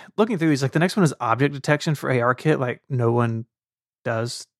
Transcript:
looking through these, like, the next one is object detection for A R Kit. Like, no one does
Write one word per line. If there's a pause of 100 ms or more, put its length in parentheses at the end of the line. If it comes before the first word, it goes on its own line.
(160)
looking
through
these,
like,
the
next
one
is
object
detection
for
A
R
Kit.
Like,
no
one (600)
does (140)